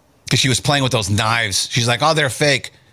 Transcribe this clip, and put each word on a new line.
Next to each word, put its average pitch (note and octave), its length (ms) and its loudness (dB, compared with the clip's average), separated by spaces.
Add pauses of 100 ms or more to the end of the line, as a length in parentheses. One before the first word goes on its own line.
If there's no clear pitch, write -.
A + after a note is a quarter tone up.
(280)
'cause B2 120 0
she C3+ 80 0
was A#2+ 120 0
playing C#3+ 220 0
with B2+ 100 0
those G#2+ 180 -2
knives. A2 600 0
She's A#2 160 -2
like, A#2+ 160 0
"Oh, D#3+ 120 4
they're D3 160 0
fake." C#3+ 420 0 (200)